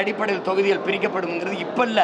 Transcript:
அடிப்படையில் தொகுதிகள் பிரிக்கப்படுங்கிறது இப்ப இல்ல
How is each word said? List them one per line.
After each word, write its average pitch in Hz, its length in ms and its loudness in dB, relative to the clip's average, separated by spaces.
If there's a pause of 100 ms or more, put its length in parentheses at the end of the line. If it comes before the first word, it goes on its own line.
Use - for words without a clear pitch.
அடிப்படையில் 202 460 -2
தொகுதிகள் 190 380 2
பிரிக்கப்படுங்கிறது 185 800 -2
இப்ப 247 240 2
இல்ல 214 140 4